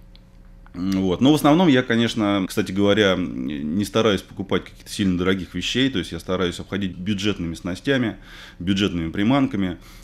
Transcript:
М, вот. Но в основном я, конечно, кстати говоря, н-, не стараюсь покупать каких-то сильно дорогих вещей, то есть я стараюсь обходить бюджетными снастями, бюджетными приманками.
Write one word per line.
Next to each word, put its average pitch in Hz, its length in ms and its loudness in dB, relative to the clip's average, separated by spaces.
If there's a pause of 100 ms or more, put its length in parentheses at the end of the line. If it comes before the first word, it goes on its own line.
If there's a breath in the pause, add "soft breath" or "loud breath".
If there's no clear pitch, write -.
(760)
М, 95 280 -2
вот. 90 180 0
Но 135 120 6
в - 20 6
основном 156 340 4
я, 127 140 6
конечно, 110 640 0
кстати 95 260 -2
говоря, 101 420 4
н-, 90 100 -2
не 73 600 -4
стараюсь 107 380 0
покупать - 420 -6
каких-то - 260 -20
сильно 95 280 0
дорогих 92 360 -2
вещей, 123 360 -2
то 107 80 -4
есть 85 140 -6
я 82 80 -8
стараюсь 90 400 -2
обходить 95 360 -6
бюджетными 92 580 -2
снастями, 107 600 -2 (420 loud breath)
бюджетными 90 520 0
приманками. 101 680 0 (260 loud breath)